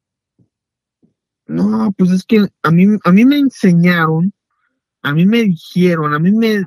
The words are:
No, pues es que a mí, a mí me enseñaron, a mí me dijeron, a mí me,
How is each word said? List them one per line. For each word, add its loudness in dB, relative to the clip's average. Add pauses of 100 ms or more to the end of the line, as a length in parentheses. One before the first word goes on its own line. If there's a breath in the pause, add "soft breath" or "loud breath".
(1500)
No, -2
pues 0
es -4
que 2 (160)
a -2
mí, 4 (160)
a 0
mí 4
me 2
enseñaron, 0 (680)
a -6
mí 0
me 0
dijeron, -2
a -4
mí 0
me, -2